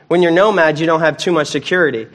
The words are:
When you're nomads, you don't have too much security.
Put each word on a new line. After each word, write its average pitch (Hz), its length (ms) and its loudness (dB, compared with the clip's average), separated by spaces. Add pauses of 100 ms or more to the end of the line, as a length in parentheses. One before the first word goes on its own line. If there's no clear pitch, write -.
When 175 120 0
you're 170 100 2
nomads, 170 480 2
you 160 80 -2
don't 160 140 0
have 151 160 0
too 185 160 -4
much 151 160 0
security. 147 680 -2